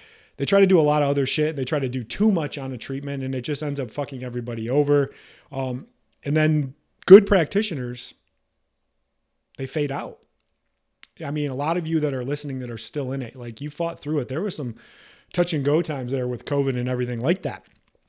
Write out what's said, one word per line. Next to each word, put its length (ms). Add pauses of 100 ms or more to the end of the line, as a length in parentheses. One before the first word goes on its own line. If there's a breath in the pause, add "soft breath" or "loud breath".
(360 loud breath)
They 80
try 160
to 60
do 120
a 40
lot 180
of 80
other 160
shit. 320
They 80
try 140
to 100
do 140
too 280
much 280
on 140
a 40
treatment 460
and 120
it 80
just 200
ends 180
up 100
fucking 340
everybody 440
over. 420 (400 loud breath)
Um, 360 (380)
and 120
then 380 (320)
good 180
practitioners, 920 (1400)
they 100
fade 260
out. 260 (1080)
I 60
mean, 180
a 60
lot 220
of 100
you 140
that 120
are 120
listening 340
that 100
are 80
still 360
in 100
it, 140
like, 240
you 100
fought 300
through 180
it. 100
There 140
were 80
some 240 (580 loud breath)
touch 220
and 100
go 160
times 300
there 160
with 180
covid 320
and 120
everything 320
like 220
that. 220 (440)